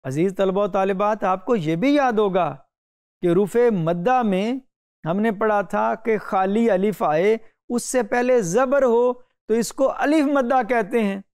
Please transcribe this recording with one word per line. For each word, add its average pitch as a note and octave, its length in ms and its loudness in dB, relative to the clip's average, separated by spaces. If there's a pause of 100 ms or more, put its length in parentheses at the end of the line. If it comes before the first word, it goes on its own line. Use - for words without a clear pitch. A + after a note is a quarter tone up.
अजीज E3 300 -2
तलबा G3 280 0
व G#3 60 -2
तालिबात, G3+ 540 -2
आपको G3 340 -2
ये D#3+ 180 -2
भी C4+ 220 2
याद B3 220 2
होगा F#3 300 0 (760)
कि F3 100 2
रूफ़े A3+ 380 2
मद्दा F3+ 520 0
में G#3+ 380 -2 (420)
हमने G3+ 300 -2
पढ़ा G#3 320 0
था G#3+ 320 -2
कि A3 220 -2
खाली G3+ 500 0
अलिफ G3 340 0
आए, F#3 360 2 (300)
उससे A#3+ 360 -2
पहले B3 380 2
ज़बर B3+ 420 2
हो B3 400 0 (240)
तो A3 60 2
इसको A#3 300 -2
अलिफ C#4+ 420 0
मद्दा C4+ 380 2
कहते A3+ 360 0
हैं। G3 220 -2 (100)